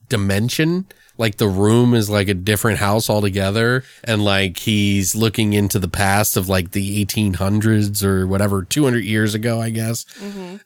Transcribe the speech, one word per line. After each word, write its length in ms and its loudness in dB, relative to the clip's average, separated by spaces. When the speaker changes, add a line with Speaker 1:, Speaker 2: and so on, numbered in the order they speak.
Speaker 1:
dimension. 760 0
Like 200 -2
the 100 2
room 460 4
is 160 2
like 180 2
a 60 0
different 440 0
house 300 0
altogether. 720 0
And 180 0
like 360 0
he's 580 0
looking 380 0
into 240 0
the 100 -2
past 480 0
of 140 -2
like 220 0
the 280 -4
eighteen 340 0
hundreds 720 0
or 220 2
whatever, 360 0
two 220 -2
hundred 220 0
years 280 0
ago, 240 -2
I 120 -4
guess. 340 -6
Speaker 2:
Mm-hmm. 460 -12